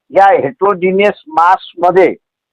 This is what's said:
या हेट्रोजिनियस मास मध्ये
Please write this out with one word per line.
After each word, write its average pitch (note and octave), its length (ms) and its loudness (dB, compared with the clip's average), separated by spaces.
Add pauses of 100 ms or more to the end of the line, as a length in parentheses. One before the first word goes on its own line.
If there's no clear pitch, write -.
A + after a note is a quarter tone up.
(100)
या G3 220 2
हेट्रोजिनियस F#3 960 -2
मास F3+ 500 -2
मध्ये F3+ 360 2 (380)